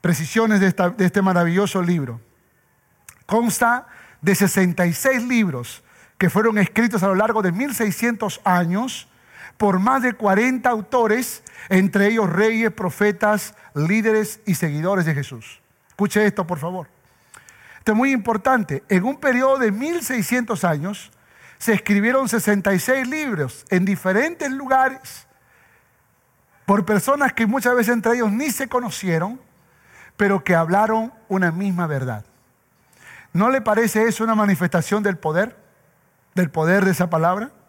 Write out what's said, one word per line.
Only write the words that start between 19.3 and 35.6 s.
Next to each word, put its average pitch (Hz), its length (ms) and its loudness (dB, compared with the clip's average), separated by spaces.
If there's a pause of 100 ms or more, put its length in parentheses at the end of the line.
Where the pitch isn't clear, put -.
de 233 140 2
mil 302 300 -4
seiscientos 233 640 -2
años, 170 480 -4 (460)
se 226 160 0
escribieron 220 560 2
sesenta 202 440 0
y 185 60 2
seis 262 260 0
libros 254 640 -6
en 185 140 2
diferentes 233 680 -2
lugares 262 760 -2 (1400)
por 196 200 2
personas 269 480 0
que 226 120 0
muchas 247 300 0
veces 240 180 2
entre 233 200 0
ellos 233 180 0
ni 254 200 -2
se 262 180 -6
conocieron, 196 720 -4 (760)
pero 196 260 2
que 180 140 2
hablaron 214 560 2 (160)
una 185 240 0
misma 180 340 -2
verdad. 127 380 -6 (1120)
¿No 208 160 2
le 262 100 2
parece 220 440 0
eso 226 200 -2
una 226 120 0
manifestación 196 680 0
del 196 140 -2
poder? 180 400 -2 (760)